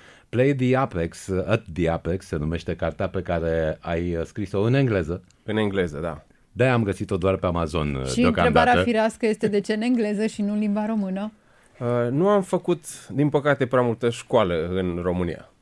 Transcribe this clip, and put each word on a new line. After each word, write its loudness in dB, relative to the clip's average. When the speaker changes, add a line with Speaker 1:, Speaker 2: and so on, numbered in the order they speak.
Speaker 1:
Play 2
the 2
Apex, -4
uh, -2
At 0
the 0
Apex, -4
se -6
numește -4
cartea -4
pe -4
care -2
ai, -2
uh, -2
scris-o -4
în 2
engleză. 0
Speaker 2:
În -4
engleză, 0
da. -8
Speaker 1:
De-aia 2
am 4
găsit-o -2
doar 2
pe -2
Amazon, 0
uh, -4
Speaker 3:
Și -2
Speaker 1:
deocamdată. 4
Speaker 3:
întrebarea 4
firească 0
este 0
de 0
ce -4
în -2
engleză 0
și -4
nu -2
în -2
limba 0
română? -4
Speaker 2:
Uh, 0
nu 2
am 4
făcut, -4
din 2
păcate, 2
prea 2
multă 0
școală 2
în -2
România. -2